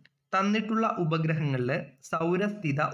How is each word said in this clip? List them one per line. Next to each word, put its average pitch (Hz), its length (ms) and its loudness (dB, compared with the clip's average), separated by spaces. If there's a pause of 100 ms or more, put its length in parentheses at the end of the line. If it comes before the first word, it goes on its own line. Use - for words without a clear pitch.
(340)
തന്നിട്ടുള്ള 214 640 2
ഉപഗ്രഹങ്ങളില് 156 800 0 (260)
സൗരസ്ഥിത 170 800 0 (120)